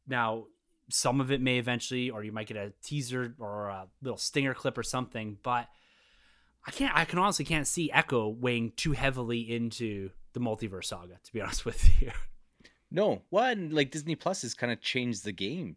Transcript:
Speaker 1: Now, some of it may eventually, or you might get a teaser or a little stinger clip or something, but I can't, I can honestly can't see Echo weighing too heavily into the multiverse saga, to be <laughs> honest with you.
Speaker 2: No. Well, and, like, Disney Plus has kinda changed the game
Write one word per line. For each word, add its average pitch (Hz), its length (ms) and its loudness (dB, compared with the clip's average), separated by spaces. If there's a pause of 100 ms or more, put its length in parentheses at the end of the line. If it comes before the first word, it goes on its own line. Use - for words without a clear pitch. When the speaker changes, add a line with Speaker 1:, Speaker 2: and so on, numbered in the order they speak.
Speaker 1:
Now, 113 380 -2 (440)
some 135 320 2
of 131 100 0
it 135 100 0
may 127 180 2
eventually, 123 500 -2
or 107 140 -8
you 107 80 -8
might 107 160 -8
get 107 100 -8
a 101 240 -8
teaser 127 560 -6
or 104 300 -6
a 95 200 -8 (140)
little 123 160 -6
stinger 139 380 -2
clip 127 240 -6
or 117 40 -4
something, 110 600 -6
but 123 240 -2 (960)
I - 60 -12
can't, 269 240 0
I 160 80 4
can 165 160 -2
honestly 190 240 2
can't 151 240 0
see 160 240 -2
Echo 123 380 2
weighing 117 480 -2
too - 160 0
heavily 123 480 -2
into 113 680 -4 (200)
the - 80 -8
multiverse 107 460 -4
saga, 90 360 -12
to - 120 -20
be 110 80 -4
<laughs> - 0 -
honest - 240 -4
with - 360 12
you. 127 100 2 (800)
Speaker 2:
No. 160 420 2
Well, 208 140 4
and, 196 280 -2
like, 143 180 2
Disney 156 240 -6
Plus - 280 -4
has 117 100 -6
kinda 120 240 -4
changed 123 480 -4
the 104 80 -6
game 104 440 -6